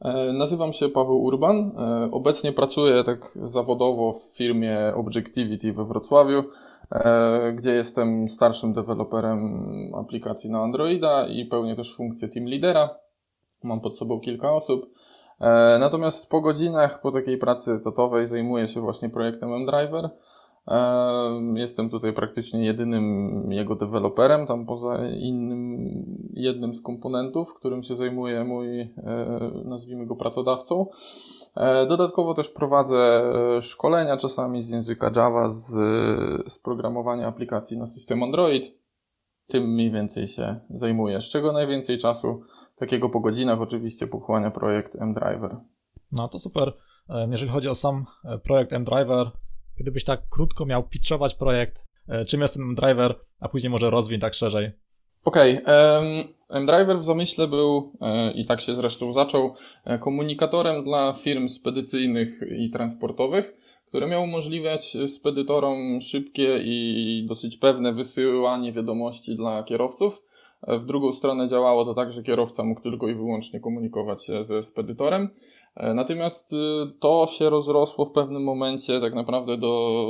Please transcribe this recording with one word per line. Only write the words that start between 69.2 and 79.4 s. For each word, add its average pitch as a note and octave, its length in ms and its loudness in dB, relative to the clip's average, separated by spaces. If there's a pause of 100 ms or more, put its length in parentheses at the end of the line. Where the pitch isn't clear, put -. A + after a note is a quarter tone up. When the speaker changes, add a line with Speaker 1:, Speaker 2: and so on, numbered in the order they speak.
Speaker 1:
dla A2 280 -4
kierowców. B2+ 600 -2 (360)
E, - 160 -2
w A#2+ 80 -6
drugą C3+ 260 0
stronę C3 360 0
działało B2 380 4
to A#2 80 -2
tak, A#2+ 180 -2
że A#2+ 120 -10
kierowca A#2 400 0
mógł A2+ 180 -2
tylko A#2 260 -4
i A#2 80 -2
wyłącznie A2+ 440 -6
komunikować A2+ 640 -6
się G#2+ 180 -4
ze G#2+ 200 -4
spedytorem. D3 640 -2 (460)
E, A2+ 180 -2
natomiast, E3 600 -4
y, - 20 -2 (440)
to D#3+ 280 6
się D#3 220 2
rozrosło D3 560 2
w C#3+ 60 -8
pewnym C#3 320 0
momencie C3 580 -2
tak A#2 120 -2
naprawdę A#2+ 440 -2